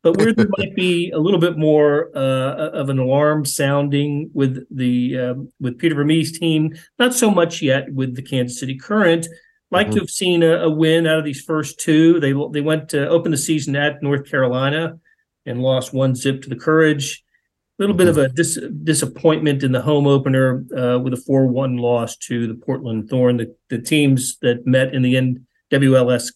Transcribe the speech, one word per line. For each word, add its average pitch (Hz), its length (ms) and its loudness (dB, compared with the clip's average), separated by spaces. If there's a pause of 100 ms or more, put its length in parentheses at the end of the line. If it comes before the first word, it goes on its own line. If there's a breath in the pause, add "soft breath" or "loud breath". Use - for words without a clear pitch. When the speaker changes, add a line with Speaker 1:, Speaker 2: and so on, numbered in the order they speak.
Speaker 1:
but 170 160 2
where 220 160 4
there 214 200 4
Speaker 2:
<laughs> - 40 -4
Speaker 1:
might - 180 -6
be 175 360 0
a 160 80 -4
little 175 200 2
bit 170 180 2
more, 151 580 2
uh, 135 580 -2
of 139 160 -4
an 135 80 0
alarm 143 480 2
sounding 143 880 -2
with 131 320 -2 (100)
the, 123 440 -2
um, 127 420 -8
with 123 160 -6
Peter 165 160 0
Vermes' 147 440 0
team, 156 360 0 (240 loud breath)
not 247 160 2
so 220 160 2
much 170 320 2
yet 135 320 -2
with 131 220 -4
the 131 80 -12
Kansas 123 360 -4
City 135 160 -8
Current. 170 520 0 (440 loud breath)
Like 196 160 2
Speaker 2:
Mm-hmm. 214 80 -4
Speaker 1:
to 208 60 4
have 165 100 -10
seen 175 320 0
a, 165 220 4
a 160 40 4
win 160 380 2
out 160 100 2
of 151 80 -4
these 139 160 -8
first 156 380 -6
two. 165 400 4
They, 139 120 0 (200)
they 147 100 -4
went 156 280 -2
to 143 200 -2
open 170 220 2
the 143 80 0
season 143 360 -2
at 143 280 -2
North 139 260 -2
Carolina 135 680 -2 (480)
and 123 160 -6
lost 131 320 -2
one 135 180 0
zip 135 300 -4
to 139 60 -16
the 123 60 -6
Courage. 156 680 0 (560)
A - 20 -2
little 202 140 2
bit 180 120 4
of - 100 2
Speaker 2:
Mm-hmm. 135 160 4
Speaker 1:
a - 20 -10
dis-, - 240 -2 (240)
disappointment 151 800 0
in 131 80 0
the 127 100 -2
home 143 240 0
opener, 131 580 2 (140)
uh, 123 220 0
with 127 140 -4
a 123 120 -4
four 135 220 2
one 127 300 -2
loss 120 400 -2
to 120 280 -4
the 113 80 -6
Portland 117 560 -6
Thorn, 123 280 2
the, 117 180 -8 (160)
the 127 80 -4
teams 135 640 0
that 123 240 0
met 131 260 2
in 131 80 -2
the 127 160 2
N 127 260 -2 (280)
W 135 260 4
L 123 140 2
S 120 240 -2